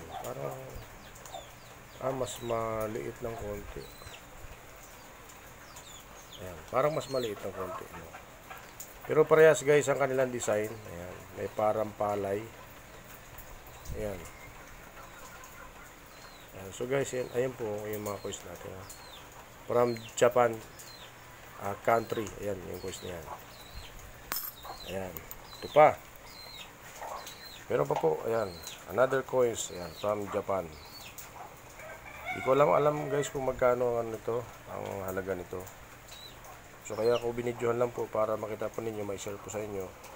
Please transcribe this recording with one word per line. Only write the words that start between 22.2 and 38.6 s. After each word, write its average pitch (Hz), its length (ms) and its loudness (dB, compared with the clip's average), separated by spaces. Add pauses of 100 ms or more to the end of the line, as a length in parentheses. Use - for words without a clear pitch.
Ayan, 101 160 -2 (160)
yung 90 80 -8
coins 92 240 -8
na 92 80 -6
yan. 82 140 -8 (1600)
Ayan. 92 260 -2 (460)
Ito - 120 -6
pa. 147 240 12 (1800)
Meron 143 160 4
pa 147 80 4
po. 156 320 4
Ayan. 113 240 2 (400)
Another 127 320 6
coins. 120 480 4
Ayan. 87 240 -6
From 104 340 2
Japan. 95 380 2 (1700)
Di - 80 -4
ko 127 80 6
alam, 143 240 8
alam, 147 320 4
guys, 139 240 0
kung 131 160 0
magkano 123 480 4
ang 117 100 0
ano - 60 -4
nito, 117 320 -2 (260)
ang 98 380 -4
halaga 95 240 -2
nito. 92 320 -6 (1200)
So, 110 80 -4
kaya 117 240 6
ako 117 160 2
binidyohan 120 480 2
lang 123 80 4
po 117 160 -2
para 110 320 4
makita 107 320 -2